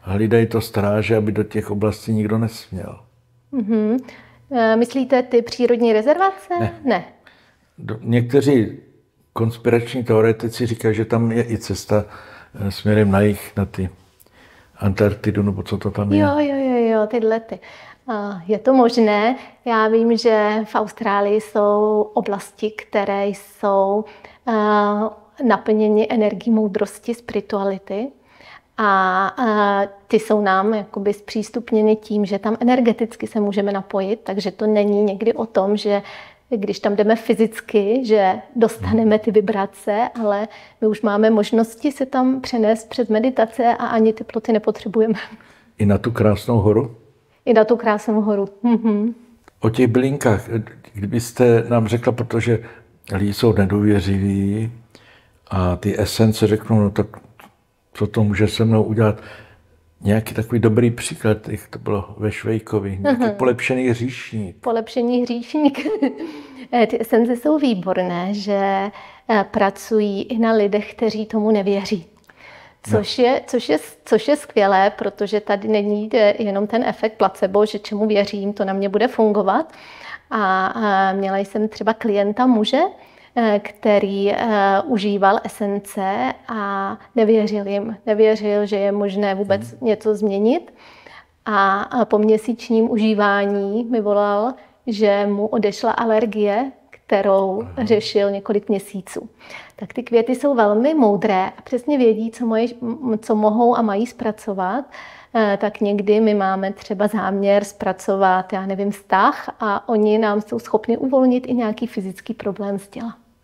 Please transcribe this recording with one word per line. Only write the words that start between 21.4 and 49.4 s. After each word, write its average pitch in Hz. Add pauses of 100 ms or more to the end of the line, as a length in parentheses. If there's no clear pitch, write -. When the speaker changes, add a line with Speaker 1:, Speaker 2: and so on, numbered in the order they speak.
Speaker 2:
jsou 208 (120)
oblasti, 214
které 202
jsou, 196 (420)
eh, 233 (920)
naplněny 214
energií 208
moudrosti, 214
spirituality. 202 (680)
A, 190 (480)
eh, 202 (180)
ty 220
jsou 214
nám 196
jakoby 202
zpřístupněny 214
tím, 208
že 196
tam 220
energeticky 233
se 220
můžeme 202
napojit, 196
takže 190
to 214
není 208
někdy 208
o 226
tom, 202
že 202 (480)
když 202
tam 202
jdeme 214
fyzicky, 220
že 202 (220)
dostaneme 220
ty 214
vibrace, 208 (140)
ale 208 (340)
my 220
už 214
máme 214
možnosti 226
se 269
tam 262
přenést 220
přes -
meditace 226 (140)
a 240
ani 220
ty 220
ploty -
nepotřebujeme. 220 (640)
Speaker 1:
I 107
na 101
tu 117
krásnou 107
horu? 107 (500)
Speaker 2:
I 247
na 214
tu 226
krásnou 214
horu. 202 (140)
Mhm. 226 (440)